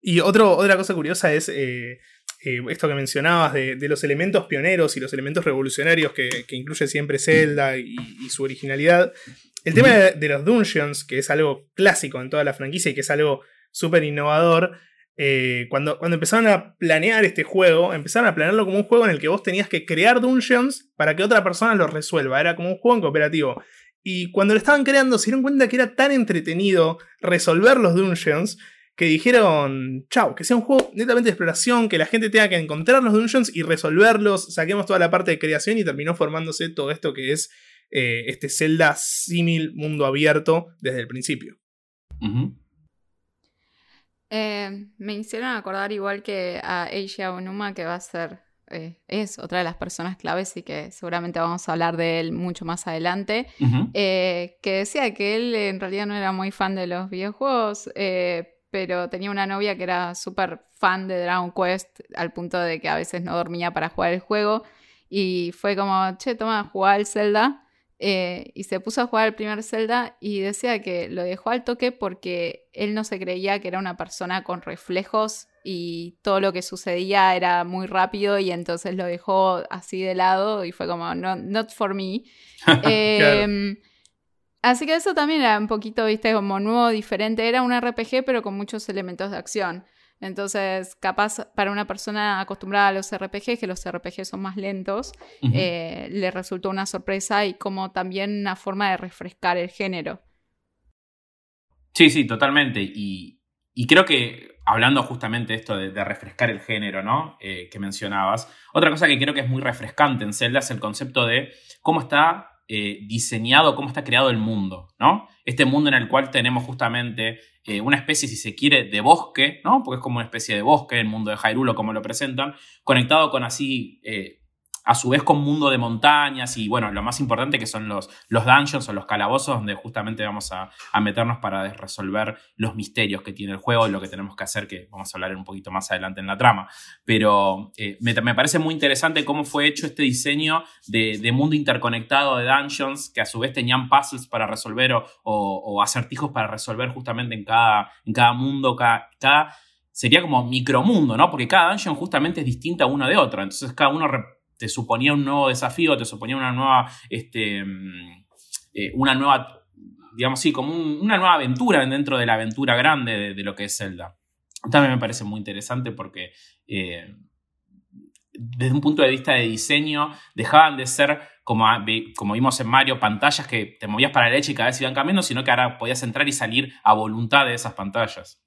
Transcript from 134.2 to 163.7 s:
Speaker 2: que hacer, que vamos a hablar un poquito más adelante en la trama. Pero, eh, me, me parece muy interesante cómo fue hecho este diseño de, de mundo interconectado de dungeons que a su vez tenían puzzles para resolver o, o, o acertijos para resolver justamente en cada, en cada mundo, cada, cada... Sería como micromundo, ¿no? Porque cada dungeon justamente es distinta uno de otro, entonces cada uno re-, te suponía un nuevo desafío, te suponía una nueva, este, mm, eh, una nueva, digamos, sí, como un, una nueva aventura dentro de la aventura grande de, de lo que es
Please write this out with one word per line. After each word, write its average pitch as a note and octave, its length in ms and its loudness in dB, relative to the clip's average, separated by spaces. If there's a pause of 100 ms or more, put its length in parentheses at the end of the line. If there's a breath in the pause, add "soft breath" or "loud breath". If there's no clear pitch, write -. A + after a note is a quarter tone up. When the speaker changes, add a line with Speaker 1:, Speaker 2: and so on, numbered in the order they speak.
Speaker 2:
que F#2+ 80 -8
hacer, G2+ 200 -6
que F#2 240 -16
vamos F#2+ 240 -16
a F#2+ 40 -12
hablar F#2+ 180 -8
un F#2+ 80 -14
poquito F#2+ 280 -14
más F#2+ 200 -6
adelante F#2+ 300 -6
en F#2+ 60 -8
la G2 100 -6
trama. G#2+ 320 4 (340 loud breath)
Pero, G2+ 720 2
eh, G2+ 240 -10
me, A#2 220 0
me A#2+ 120 0
parece D3 260 2
muy D#3+ 140 -2
interesante D3+ 520 0
cómo D3 180 -2
fue D3 240 0
hecho D3 200 -2
este C#3+ 160 -4
diseño D3 600 0 (220 loud breath)
de, A2 320 0
de A#2 160 0
mundo D3 240 2
interconectado B2+ 800 0
de A#2+ 80 -2
dungeons C#3 680 -2
que - 60 -4
a G#2+ 60 0
su - 140 -8
vez C3 120 -2
tenían B2+ 380 0
puzzles D3 360 2
para A2 220 -2
resolver A#2+ 460 -2
o, A2+ 120 0 (180 loud breath)
o, G2 420 -4
o G2+ 160 -2
acertijos C3 500 -2
para A2 160 -4
resolver A#2 440 -6
justamente A#2+ 440 -6
en G#2 80 -10
cada, A2 480 4 (140 loud breath)
en A2 80 -4
cada A#2+ 180 6
mundo, C3 460 0
cada, A#2+ 320 0 (100)
cada... D3 340 2 (380 loud breath)
Sería C3+ 300 4
como C3 240 0
micromundo, C3 720 2
¿no? F3 120 6
Porque B2 180 -2
cada F3+ 240 4
dungeon F#3+ 240 -4
justamente E3 440 -2
es C3+ 60 -6
distinta D3 400 -2
uno C#3 200 0
de F3 120 2
otro, G#2+ 240 2
entonces B2 320 -10
cada C#3 160 4
uno D#3 180 0
re-, - 280 -4 (220)
te A#2 100 -10
suponía B2 460 0
un C#3+ 120 2
nuevo C#3 240 2
desafío, C3+ 480 0
te A#2+ 80 -6
suponía A#2+ 320 -8
una C3 140 -2
nueva, B2+ 380 4 (200 loud breath)
este, G#2+ 540 -4
mm, F#2 640 -14 (480 loud breath)
eh, G#2 220 -6
una C3+ 200 2
nueva, C3+ 460 0 (540)
digamos, C3 240 -2
sí, D#3 120 0
como C#3+ 220 -4
un, D#3 280 -4
una G#3 160 2
nueva F3+ 180 6
aventura C#3 500 2
dentro C3+ 320 -2
de A#2+ 80 2
la A#2 80 4
aventura A2+ 420 0
grande B2+ 420 2
de, G2+ 160 -4
de G2 100 -10
lo G2 120 -6
que G2+ 100 -8
es - 120 -6